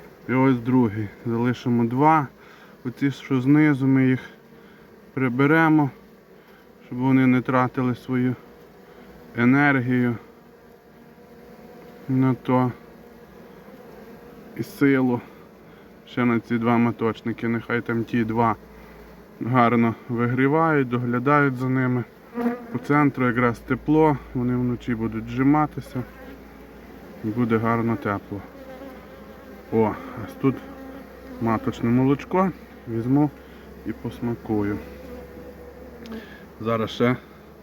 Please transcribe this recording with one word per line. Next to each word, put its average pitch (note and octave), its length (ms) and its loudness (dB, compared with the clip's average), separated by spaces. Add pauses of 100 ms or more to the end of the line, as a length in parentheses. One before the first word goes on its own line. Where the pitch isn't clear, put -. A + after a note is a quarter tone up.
(300)
І A#2 40 -2
ось C3 260 4
другий. A2+ 480 0 (180)
Залишимо A#2+ 580 0
два. C#3 440 2 (580)
Оці, C3+ 260 -2
що C3 300 -4
знизу, C#3+ 460 4
ми C3+ 200 4
їх B2+ 120 2 (920)
приберемо, C#3+ 760 2 (960)
щоб B2 120 -12
вони C3 300 4
не B2+ 140 4
тратили B2+ 540 0
свою B2+ 400 -2 (1000)
енергію B2 800 4 (1900)
на C3 260 4
то B2+ 380 0 (1900)
і A#2+ 60 -6
силу. C3 580 2 (840)
Ще B2 200 -2
на A#2 140 2
ці A#2+ 180 -2
два A#2 200 2
маточники, A2+ 680 -2
нехай A#2 340 -4
там A#2 220 -4
ті A#2+ 200 -2
два A2 320 0 (880)
гарно A#2 500 4 (140)
вигрівають, C3+ 800 2
доглядають B2+ 680 2
за B2+ 140 -2
ними. B2+ 340 0 (680)
По - 60 -4
центру C#3 500 2
якраз A#2+ 320 0
тепло, D3+ 580 2 (160)
вони B2 220 -2
вночі B2 400 -2
будуть A2+ 320 -4
зжиматися C3+ 760 0 (1200)
і A2+ 40 -6
буде A2+ 300 0
гарно A2+ 380 0
тепло. G2+ 460 -6 (1300)
О, A2 220 2 (320)
ось - 80 -14
тут C3+ 220 -2 (840)
маточне A2+ 480 -2
молочко, C#3 640 0 (360)
візьму B2+ 420 0 (560)
і G#2+ 60 -6
посмакую. A2 840 -6 (1800)
Зараз A2 300 -2
ще B2 280 2 (460)